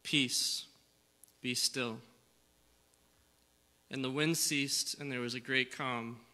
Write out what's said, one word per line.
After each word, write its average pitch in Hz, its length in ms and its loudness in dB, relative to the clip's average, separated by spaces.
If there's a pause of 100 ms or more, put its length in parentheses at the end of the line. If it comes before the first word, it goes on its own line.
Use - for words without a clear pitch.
"Peace, - 640 2 (800)
be 127 120 0
still." 120 460 0 (1900)
And 135 120 -4
the 131 80 0
wind 151 280 2
ceased, - 560 0
and 143 180 -8
there 123 80 -2
was 120 140 -4
a 127 60 -6
great 127 300 0
calm. 120 640 -6